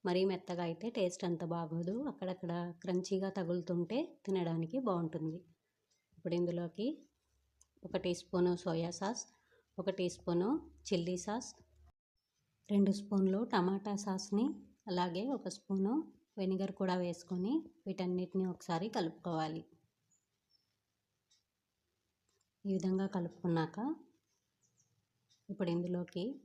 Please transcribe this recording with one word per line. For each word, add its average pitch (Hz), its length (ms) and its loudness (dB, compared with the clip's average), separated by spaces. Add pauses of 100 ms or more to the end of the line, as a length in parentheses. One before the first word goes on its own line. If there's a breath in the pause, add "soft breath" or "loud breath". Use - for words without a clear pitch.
మరీ 185 200 4
మెత్తగా 180 380 0
అయితే 165 280 -2
టేస్ట్ 185 340 0
అంత 175 200 0
బాగోదు. 170 500 -2 (120)
అక్కడక్కడ 185 460 -4 (260)
క్రంచీగా 185 520 0
తగులుతుంటే 175 680 0 (240)
తినడానికి 170 580 0
బాగుంటుంది. 170 580 0 (760)
ఇప్పుడు 170 220 -2
ఇందులోకి 175 520 0 (960)
ఒక 185 140 -8
టీ 180 180 0
స్పూను 180 420 2
సోయా 170 340 -2
సాస్, 202 320 -4 (560 soft breath)
ఒక 185 120 -2
టీ 185 180 0
స్పూను 175 400 0 (360)
చిల్లీ 180 340 0
సాస్, 214 320 -6 (1160)
రెండు 196 240 6
స్పూన్లు 190 520 2
టమాటా 196 520 2
సాస్ని, 202 500 0 (400)
అలాగే 180 440 0
ఒక - 180 -4
స్పూను 196 440 0 (440)
వెనిగర్ 190 360 0
కూడా 185 240 0
వేసుకొని 180 560 -2 (280)
వీటన్నిటిని 180 680 -2
ఒకసారి 175 420 -2
కలుపుకోవాలి. 165 760 -2 (3000)
ఈ 196 80 0
విధంగా 190 340 2
కలుపుకున్నాక 170 720 0 (1700)
ఇప్పుడు 185 220 0
ఇందులోకి 175 540 0 (200)